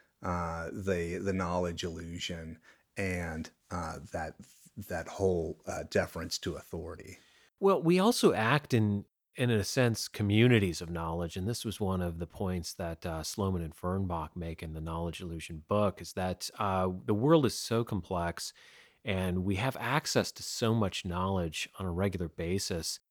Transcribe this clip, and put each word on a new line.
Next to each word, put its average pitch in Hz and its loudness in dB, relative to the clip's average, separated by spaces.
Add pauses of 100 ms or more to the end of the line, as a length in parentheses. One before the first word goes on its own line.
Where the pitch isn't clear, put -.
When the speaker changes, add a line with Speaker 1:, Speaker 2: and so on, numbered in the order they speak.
(240)
Speaker 1:
uh, 85 -4
the, 92 -2
the 98 0
knowledge 90 0
illusion 82 -8 (380)
and, 87 -4 (200)
uh, 82 -6 (160)
that, 80 -6 (520)
that 82 -6
whole, 85 0
uh, 85 -6
deference 85 -2
to 85 -4
authority. 85 -12 (420)
Speaker 2:
Well, 196 4
we 170 6
also 208 6
act 117 2
in, 104 4 (300)
in 123 2
a 104 4
sense, 120 2
communities 104 6
of 85 -8
knowledge. 85 -2
And 92 -2
this 117 -4
was 107 -4
one 95 2
of 85 -2
the 85 -4
points 92 -4
that, 85 -6
uh, 80 -4
Sloman 95 0
and 78 -6
Fernbach 90 -2
make 82 -8
in 80 -8
the 78 -6
Knowledge 82 -4
Illusion 82 -8
book, 104 2
is - -12
that, 92 -4
uh, 95 2 (160)
the 107 2
world 139 6
is 107 2
so 117 0
complex 87 -4 (500)
and 92 0
we 98 0
have 120 -2
access 120 0
to - -16
so 113 0
much 104 0
knowledge 90 0 (100)
on 95 -2
a - -2
regular 92 0
basis 87 -2 (120)